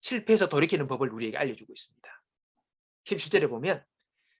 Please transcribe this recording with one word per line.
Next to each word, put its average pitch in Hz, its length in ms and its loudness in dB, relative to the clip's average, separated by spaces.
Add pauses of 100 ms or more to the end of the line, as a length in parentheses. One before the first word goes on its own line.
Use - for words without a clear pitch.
실패에서 220 460 2
돌이키는 156 380 2
법을 131 240 -2
우리에게 110 260 -6
알려주고 117 360 -4
있습니다. - 500 -20 (800)
십칠 - 260 -4
절에 160 180 4
보면 127 360 -4 (560)